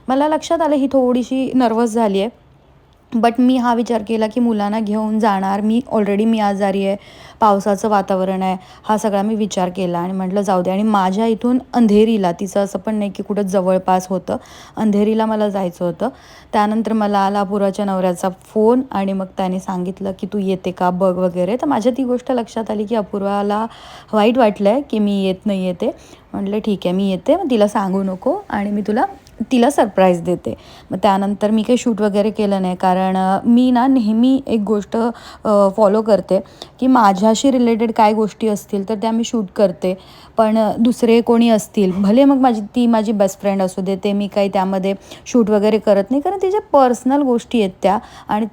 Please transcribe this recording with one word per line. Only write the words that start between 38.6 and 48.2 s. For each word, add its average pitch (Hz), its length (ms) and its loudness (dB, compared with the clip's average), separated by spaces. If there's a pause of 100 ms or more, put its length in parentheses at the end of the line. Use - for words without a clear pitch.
तर 220 60 -2
त्या 220 160 -4
मी 226 140 -2
शूट 226 200 -4 (120)
करते. 185 420 0 (380)
पण, 220 220 2
अ, 214 200 2
दुसरे 233 420 4
कोणी 233 280 2
असतील, 208 480 0
भले 208 280 4
मग 277 120 4
माझी, 247 240 2
ती 240 260 -2
माझी 226 260 2
बेस्ट 196 280 0
फ्रेंड 196 220 0
असू 185 180 -4
दे, 190 160 -2
ते 202 160 -2
मी 202 140 -2
काही 202 220 -2
त्यामध्ये 196 460 -2 (320)
शूट 226 240 2
वगैरे 214 280 2
करत 202 320 2
नाही, 269 100 0
कारण 381 220 -4
तिच्या 392 180 0
पर्सनल 269 640 2
गोष्टी 240 380 -2
आहेत 190 100 0 (120)
त्या 196 160 2 (300)